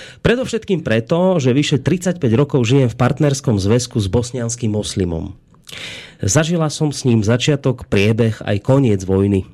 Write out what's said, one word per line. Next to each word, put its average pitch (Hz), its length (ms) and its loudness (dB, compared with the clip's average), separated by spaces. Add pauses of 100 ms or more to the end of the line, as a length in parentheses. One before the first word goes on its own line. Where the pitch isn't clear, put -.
(220)
Predovšetkým 214 580 -2
preto, 165 580 0
že 131 120 2
vyše 143 280 2
tridsaťpäť 175 560 -2
rokov 139 280 2
žijem 127 240 4
v 110 120 -4
partnerskom 131 600 0
zväzku 113 400 0
s 101 80 0
bosnianskym 117 640 -4
moslimom. 92 640 -4 (840)
Zažila 156 500 0
som 151 220 -2
s - 160 -6
ním 117 160 4
začiatok, 123 680 0
priebeh 110 540 2
aj 101 240 -4
koniec 127 400 2
vojny. 95 500 2